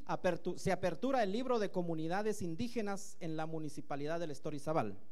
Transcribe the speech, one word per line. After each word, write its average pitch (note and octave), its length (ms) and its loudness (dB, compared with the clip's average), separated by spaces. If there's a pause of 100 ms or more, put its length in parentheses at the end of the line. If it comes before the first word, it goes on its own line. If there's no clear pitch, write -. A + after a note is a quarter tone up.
apertu-, F3 520 0
se - 160 2
apertura F#3+ 500 2
el G3 80 2
libro A#3+ 300 2
de F#3+ 100 2
comunidades F3 720 0
indígenas G3+ 800 -2
en D#3+ 160 -2
la D#3+ 100 0
Municipalidad D3+ 720 -2
del E3 140 -2
Estorizabal. C#3 640 0 (140)